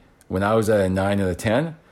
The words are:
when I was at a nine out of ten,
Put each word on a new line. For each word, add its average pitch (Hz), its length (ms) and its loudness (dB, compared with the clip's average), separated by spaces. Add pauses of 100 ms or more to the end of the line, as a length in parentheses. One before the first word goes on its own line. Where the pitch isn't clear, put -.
(280)
when 92 140 -2
I 104 120 0
was 110 140 2
at 107 120 4
a 95 80 2
nine 95 300 0
out 95 120 0
of 87 80 -6
ten, 151 380 -2 (160)